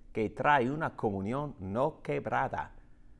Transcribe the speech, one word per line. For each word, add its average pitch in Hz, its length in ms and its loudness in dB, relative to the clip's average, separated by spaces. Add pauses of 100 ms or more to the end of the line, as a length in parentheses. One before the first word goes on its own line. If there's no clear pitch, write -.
(120)
que 110 180 0
trae 135 400 4
una 147 260 -2
comunión 113 640 -2
no 110 420 -2
quebrada 131 760 -2 (440)